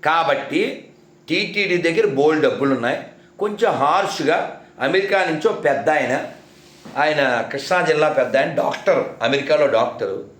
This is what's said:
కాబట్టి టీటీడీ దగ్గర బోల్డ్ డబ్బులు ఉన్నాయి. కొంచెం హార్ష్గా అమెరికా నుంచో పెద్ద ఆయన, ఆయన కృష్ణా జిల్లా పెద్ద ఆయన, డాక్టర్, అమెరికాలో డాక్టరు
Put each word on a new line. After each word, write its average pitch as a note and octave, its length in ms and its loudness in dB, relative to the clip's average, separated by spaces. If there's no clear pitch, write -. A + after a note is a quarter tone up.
కాబట్టి D#3+ 840 0
టీటీడీ F3+ 480 -2
దగ్గర E3 380 0
బోల్డ్ D3+ 280 4
డబ్బులు C3+ 320 2
ఉన్నాయి. A#2+ 320 -4
కొంచెం G#3 320 0
హార్ష్గా D3+ 960 0
అమెరికా F#3+ 460 0
నుంచో E3 280 0
పెద్ద D3 360 0
ఆయన, C3+ 420 0
ఆయన C#3 440 2
కృష్ణా F3 300 -2
జిల్లా D3+ 320 2
పెద్ద B2 240 2
ఆయన, D3+ 160 0
డాక్టర్, - 720 -2
అమెరికాలో C#3 440 2
డాక్టరు A2+ 600 -2